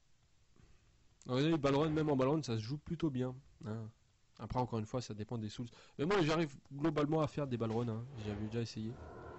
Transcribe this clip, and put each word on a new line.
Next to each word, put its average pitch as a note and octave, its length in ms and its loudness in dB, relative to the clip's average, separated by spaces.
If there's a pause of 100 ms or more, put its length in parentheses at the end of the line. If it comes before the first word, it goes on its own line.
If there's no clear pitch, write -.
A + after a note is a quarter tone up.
(1300)
Alors, B2+ 120 2
vous C#3+ 60 4
avez E3 120 6
Balrun, C#3+ 340 4
même D3+ 200 2
en C#3 60 4
Balrun, C#3 260 4
ça A#2 140 -2
se A2 60 -2
joue C#3 160 -4
plutôt E3 300 -2
bien, B2+ 260 0 (320)
hein. A2 220 -6 (500)
Après, A#2 200 -4
encore A#2+ 220 0
une G#2 60 -4
fois, B2+ 140 -4
ça A2+ 140 -10
dépend G#2+ 240 -6
des G#2+ 100 -4
Souls. A#2+ 200 -8 (300)
Mais C3+ 60 0
moi, G3 180 4
j'arrive D#3 300 2 (200)
globalement D3+ 480 2
à D3 80 2
faire D3 180 -2
des B2 100 -2
Balrun, A2+ 320 0
hein. A2+ 160 -4 (220)
J'avais G#2 200 -2
déjà A2+ 140 -2
essayé. A2+ 320 -4 (460)